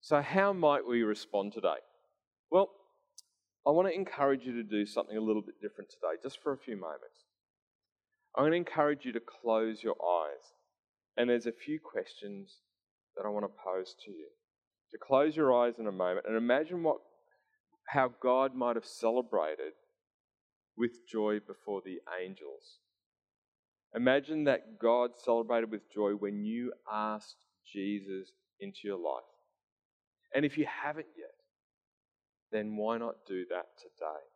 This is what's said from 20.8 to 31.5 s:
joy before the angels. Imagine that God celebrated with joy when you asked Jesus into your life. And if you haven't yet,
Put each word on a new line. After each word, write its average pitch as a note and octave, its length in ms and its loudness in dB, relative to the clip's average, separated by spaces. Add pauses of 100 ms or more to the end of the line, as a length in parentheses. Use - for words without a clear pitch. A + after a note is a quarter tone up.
joy G#2+ 300 0
before G2 440 -8
the F#2 140 -10 (240)
angels. D#2+ 560 -14 (1160)
Imagine C#3 500 2
that A#2+ 360 0
God A#2+ 300 4 (120)
celebrated A#2 500 2
with G#2 200 -10
joy G#2 200 2
when G#2 320 -4
you A#2+ 280 -4 (180)
asked G#2+ 460 -6 (340)
Jesus G2 600 -6 (300)
into G2 240 -14
your G2+ 140 -4
life. C#2 260 -4 (1080)
And C#3+ 120 0
if C#3+ 120 -2
you D3+ 100 2
haven't D3+ 500 -8
yet, - 180 -18 (1160)